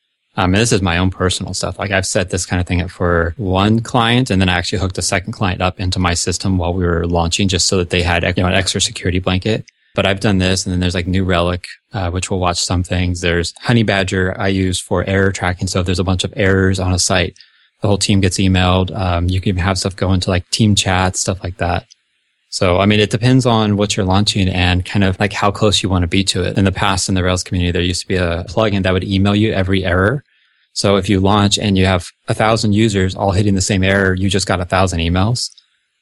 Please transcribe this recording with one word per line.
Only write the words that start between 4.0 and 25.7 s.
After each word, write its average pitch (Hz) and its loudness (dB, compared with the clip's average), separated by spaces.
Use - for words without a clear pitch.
and 95 2
then 95 2
I 90 0
actually 87 -2
hooked 92 -4
a 90 -4
second 98 -4
client 90 -4
up 90 -2
into 92 -4
my 87 0
system 92 -2
while 87 -2
we 92 -2
were 85 0
launching 85 0
just 90 0
so 101 0
that 87 -2
they 90 2
had, 87 0
you 90 0
know, 90 2
an 92 0
extra 95 -2
security 90 -4
blanket. 95 -2
But 98 0
I've 98 -2
done 101 2
this, 92 0
and 95 -4
then 92 -2
there's, 90 0
like, 87 -4
New 92 0
Relic, 90 0
uh, 92 -4
which 90 -4
will 95 -2
watch 90 -2
some 90 0
things. 87 -2
There's 85 0
Honeybadger 98 0
I 101 -2
use 95 0
for 90 -2
error 95 2
tracking. 90 -4
So 95 -2
if 87 -2
there's 90 0
a 98 0
bunch 90 0
of 95 -6
errors 95 2
on 92 0
a 87 0
site, 92 0
the 101 0
whole 101 2
team 98 2
gets 95 0
emailed. 92 2
Um, 90 -2
you 92 0
can 98 -2
have 95 0
stuff 95 -4
go 95 0
into, 92 0
like, 90 -2
team 104 2
chat, 92 0
stuff - -4
like 92 -8
that. 87 -4
So, 90 2
I 98 4
mean, 104 4
it 104 2
depends 127 2
on 107 2
what 101 0
you're 101 -2
launching 95 2
and 90 0
kind 101 0
of, 95 0
like, 101 0
how 101 0
close 101 0